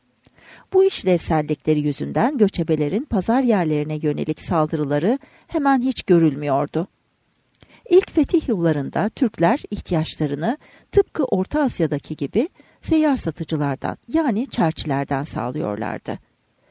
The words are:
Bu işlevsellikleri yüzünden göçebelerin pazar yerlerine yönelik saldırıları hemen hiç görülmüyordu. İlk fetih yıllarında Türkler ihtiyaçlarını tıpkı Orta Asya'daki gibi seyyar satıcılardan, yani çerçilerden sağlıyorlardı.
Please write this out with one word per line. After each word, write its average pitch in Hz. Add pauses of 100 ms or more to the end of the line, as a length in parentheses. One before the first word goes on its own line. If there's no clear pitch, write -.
(720)
Bu 381
işlevsellikleri 156
yüzünden 147
göçebelerin 170
pazar 226
yerlerine 156
yönelik 151
saldırıları 156 (280)
hemen 277
hiç 254
görülmüyordu. 147 (1040)
İlk 370
fetih 311
yıllarında 165
Türkler 214
ihtiyaçlarını 160 (340)
tıpkı -
Orta 196
Asya'daki 160
gibi 226 (340)
seyyar 311
satıcılardan, 143 (120)
yani 262
çerçilerden 143
sağlıyorlardı. 110 (520)